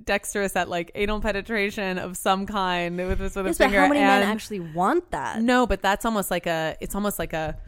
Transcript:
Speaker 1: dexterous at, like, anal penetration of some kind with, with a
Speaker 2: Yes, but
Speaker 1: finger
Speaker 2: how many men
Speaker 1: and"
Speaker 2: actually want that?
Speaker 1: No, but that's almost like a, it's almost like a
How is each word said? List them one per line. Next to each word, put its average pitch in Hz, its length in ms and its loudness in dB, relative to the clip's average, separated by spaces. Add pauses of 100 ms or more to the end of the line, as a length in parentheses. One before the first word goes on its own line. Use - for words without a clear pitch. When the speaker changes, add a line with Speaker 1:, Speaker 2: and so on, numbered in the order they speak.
Speaker 1:
dexterous 202 520 -2
at, 175 140 0
like, 170 240 -4
anal 208 280 -2
penetration 202 760 -2
of 180 180 -6
some 196 300 0
kind 180 520 -2
with, 180 220 -2
with 190 160 -4
a 196 100 -2
Speaker 2:
Yes, 320 120 0
but 330 80 6
Speaker 1:
finger 202 160 4
Speaker 2:
how 185 60 6
many 202 140 4
men 202 200 6
Speaker 1:
and" 196 100 2
Speaker 2:
actually 214 280 -6
want 180 500 0
that? - 320 -4
Speaker 1:
No, 247 240 4
but 196 160 0
that's 202 240 2
almost 220 240 0
like 180 160 -2
a, 160 360 -2
it's 180 120 -8
almost 202 240 -2
like 170 160 -4
a 156 240 -4 (100)